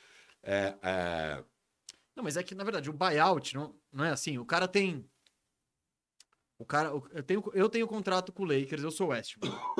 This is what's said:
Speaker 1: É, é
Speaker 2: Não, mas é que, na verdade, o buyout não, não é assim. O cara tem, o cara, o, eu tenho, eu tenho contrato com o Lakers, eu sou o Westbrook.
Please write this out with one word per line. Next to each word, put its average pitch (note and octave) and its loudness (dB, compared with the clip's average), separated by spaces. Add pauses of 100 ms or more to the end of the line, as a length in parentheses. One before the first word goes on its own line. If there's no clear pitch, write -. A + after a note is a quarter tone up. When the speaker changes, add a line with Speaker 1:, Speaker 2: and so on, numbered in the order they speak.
(420)
Speaker 1:
É, G2 0
é E2 -2 (720)
Speaker 2:
Não, F4 -6
mas D3+ -2
é F3+ -2
que, F#3+ -14
na G3 -8
verdade, E3+ -4
o D3+ -6
buyout D#3 4
não, C#3+ -6 (160)
não C#3 -2
é E3 2
assim. C#3+ -2
O A#2+ -6
cara F3 2
tem, F#3 2 (1500)
o - -14
cara, D3 2
o, C3+ -6
eu D#3+ -6
tenho, F#3+ 0 (100)
eu G3 4
tenho A3+ 0
contrato F#3+ -2
com G3 -8
o - 0
Lakers, C#3+ 0
eu D#3+ -4
sou F3 0
o - 0
Westbrook. - -4 (260)